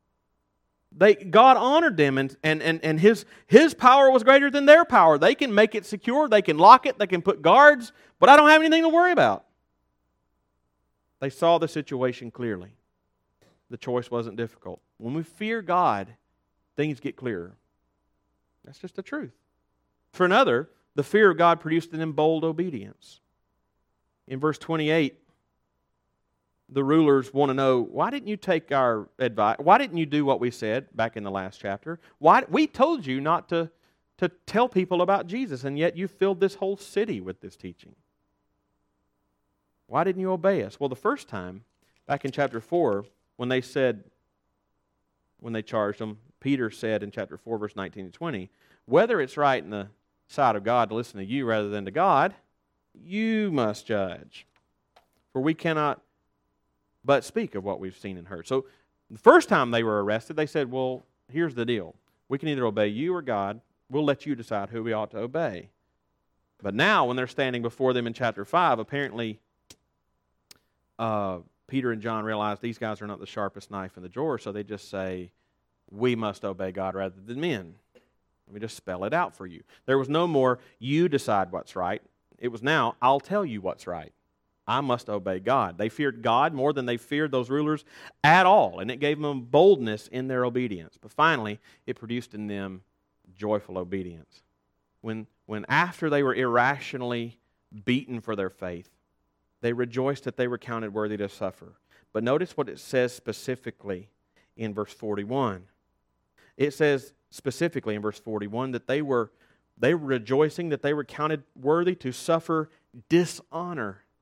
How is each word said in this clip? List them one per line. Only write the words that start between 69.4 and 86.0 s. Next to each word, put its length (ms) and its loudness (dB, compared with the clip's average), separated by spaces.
uh, 420 -4
Peter 240 -4
and 100 -8
John 220 -4
realize 360 -4
these 180 -10
guys 240 -8
are 60 -12
not 120 -14
the 60 -16
sharpest 460 -10
knife 260 -12
in 60 -18
the 60 -16
drawer, 280 -6
so 140 -12
they 120 -10
just 260 -14
say, 420 -8
"We 260 -2
must 300 -6
obey 260 -8
God 220 -6
rather 260 -8
than 220 -14
men. 320 -6
Let 80 -20
me 60 -18
just 180 -14
spell 280 -10
it 80 -4
out 200 -4
for 140 -18
you." 160 -20
There 100 2
was 120 -2
no 180 0
more, 320 2
"You 320 0
decide 420 -2
what's 240 -12
right." 280 -6
It 120 -8
was 120 -10
now, 400 0
"I'll 180 2
tell 240 -6
you 180 -10
what's 260 -10
right. 260 -12
I 140 -2
must 280 -4
obey 300 -6
God." 400 -2
They 100 -4
feared 320 -6